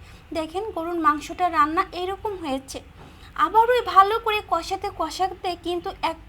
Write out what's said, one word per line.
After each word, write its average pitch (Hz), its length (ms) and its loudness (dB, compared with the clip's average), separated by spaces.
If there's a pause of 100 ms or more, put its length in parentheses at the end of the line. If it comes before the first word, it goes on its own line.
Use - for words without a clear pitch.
(380)
দেখেন 320 260 -6 (120)
গরুর 339 300 -4
মাংসটা 302 440 0
রান্না 320 340 2 (180)
এরকম 381 400 -6
হয়েছে। 269 360 -6 (680)
আবারও 440 280 6 (200)
ভালো 392 220 8 (100)
করে 427 140 2 (120)
কষাতে 359 360 -2 (120)
কষাতে 359 500 -2 (160)
কিন্তু 349 240 -4 (220)
এক 320 60 -8 (120)